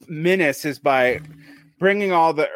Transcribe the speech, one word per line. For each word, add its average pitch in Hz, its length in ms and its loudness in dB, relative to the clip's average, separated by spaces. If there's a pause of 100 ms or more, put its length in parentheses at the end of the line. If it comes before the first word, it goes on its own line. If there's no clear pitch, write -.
menace 160 560 -2
is 143 140 -6
by 127 420 2 (580)
bringing 196 320 0
all 165 200 2
the 147 240 -2